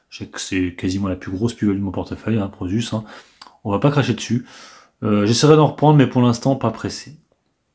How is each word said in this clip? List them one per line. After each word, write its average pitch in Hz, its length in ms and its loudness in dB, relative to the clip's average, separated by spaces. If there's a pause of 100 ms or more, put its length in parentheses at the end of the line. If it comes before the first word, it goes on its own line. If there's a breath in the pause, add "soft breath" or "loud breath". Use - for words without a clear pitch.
(100)
Je - 80 -18
sais 127 80 -14
que - 140 -14
c'est 90 340 -4
quasiment 98 340 -4
la 92 80 -4
plus - 160 -12
grosse 113 220 -2
plus-value 101 240 0
de 98 40 -4
mon 95 80 -4
portefeuille, 101 480 -4
hein, 98 100 -4
Prosus, 95 440 -6
hein. 107 120 -4 (600 loud breath)
On 104 60 -4
va 101 80 0
pas 143 120 2
cracher 110 220 0
dessus. 120 320 -4 (580 loud breath)
Euh, 104 220 0
j'essaierai 143 320 6
d'en 151 120 6
reprendre, 151 280 4
mais 131 100 6
pour 123 160 0
l'instant, 123 320 2
pas 123 160 -2
pressé. - 480 -10 (560)